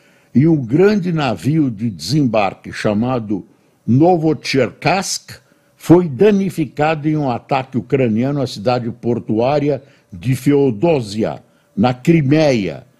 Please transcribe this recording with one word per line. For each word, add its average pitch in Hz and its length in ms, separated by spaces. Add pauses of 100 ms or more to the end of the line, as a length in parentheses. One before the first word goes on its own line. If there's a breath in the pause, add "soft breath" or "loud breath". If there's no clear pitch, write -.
(320 soft breath)
e 147 140
um 156 180
grande 180 460
navio 143 640
de 110 180
desembarque 104 800
chamado 110 720 (400 soft breath)
Novocherkassk 156 1600 (400 soft breath)
foi 175 300
danificado 156 1000
em 151 80
um 147 140
ataque 127 480
ucraniano 131 640
à 127 40
cidade 123 440
portuária 123 920 (300 soft breath)
de 104 240
Feodosia, 117 1080 (320 soft breath)
na 120 200
Crimeia, 135 920 (120)